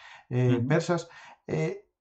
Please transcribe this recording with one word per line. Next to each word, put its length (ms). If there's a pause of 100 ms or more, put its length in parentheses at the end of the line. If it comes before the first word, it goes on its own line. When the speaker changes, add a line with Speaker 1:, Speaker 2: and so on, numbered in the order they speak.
(300)
Speaker 1:
eh, 260
Speaker 2:
Ujú. 120
Speaker 1:
persas. 420 (360)
Eh, 380 (160)